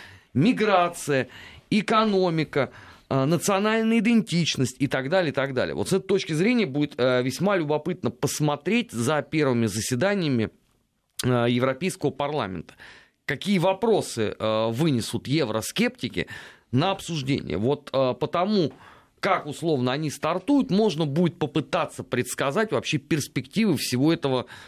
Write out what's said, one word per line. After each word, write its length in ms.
Миграция, 960
экономика, 1000
э, 140
национальная 720
идентичность 800
и 80
так 240
далее, 220
и 20
так 200
далее. 200
Вот 140
с 40
этой 140
точки 260
зрения 340
будет, 300
э, 260
весьма 340
любопытно 560
посмотреть 800
за 300
первыми 440
заседаниями, 840
э, 260
Европейского 600
парламента. 640
Какие 320
вопросы, 800
э, 320
вынесут 580
евроскептики 1000
на 220
обсуждение. 640
Вот, 340
э, 260
потому, 540
как 280
условно 460
они 180
стартуют, 600
можно 360
будет 340
попытаться 640
предсказать 640
вообще 280
перспективы 800
всего 360
этого 340